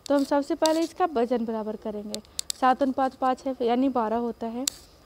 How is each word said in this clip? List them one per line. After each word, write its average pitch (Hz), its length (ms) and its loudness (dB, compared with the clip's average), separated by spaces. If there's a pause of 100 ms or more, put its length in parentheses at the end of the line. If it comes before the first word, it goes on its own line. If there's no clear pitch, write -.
तो 277 60 4
हम 277 100 4
सबसे 285 300 0
पहले 320 260 2
इसका 330 240 -2 (100)
वजन 240 300 0
बराबर 220 320 -6
करेंगे। 214 440 -8 (400)
सात 262 220 4
अनुपात 262 320 0
पाँच 262 320 -2
है 262 140 -2
यानी 247 280 2
बारह 226 300 0
होता 233 280 -4
है 240 180 -6 (420)